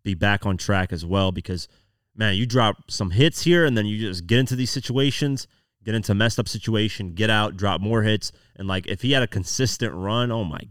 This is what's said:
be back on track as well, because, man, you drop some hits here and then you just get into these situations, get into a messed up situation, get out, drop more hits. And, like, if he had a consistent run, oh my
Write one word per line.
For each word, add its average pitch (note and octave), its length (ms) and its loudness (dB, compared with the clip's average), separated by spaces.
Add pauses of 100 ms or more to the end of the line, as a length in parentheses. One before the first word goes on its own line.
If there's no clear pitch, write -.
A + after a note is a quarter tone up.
be G2+ 100 -2
back G2+ 320 2
on G2 100 0
track F#2 380 -2
as E2 120 -8
well, F#2+ 280 2
because, F2 340 -6 (480)
man, G#2 200 0
you A2 100 0
drop A#2 440 2
some F#2+ 220 -2
hits C3+ 300 2
here E3+ 240 4
and B2+ 120 2
then G#2 80 2
you G#2+ 120 -2
just F#2 300 -6
get A#2 120 4
into B2+ 160 0
these B2 160 -2
situations, C3+ 720 -2 (380)
get A2 100 -2
into G#2+ 200 0
a - 20 4
messed A2 240 2
up A#2 80 -2
situation, G#2+ 640 -2
get G#2+ 160 0
out, G#2+ 280 2
drop F#2 240 0
more G#2+ 220 2
hits. G#2+ 280 0 (240)
And, G2 100 -10
like, F#2+ 220 -4
if G2+ 140 -6
he B2+ 100 0
had C3+ 120 4
a A2+ 40 0
consistent - 680 -2
run, A2 380 -2
oh A2+ 140 -2
my D#2 260 -8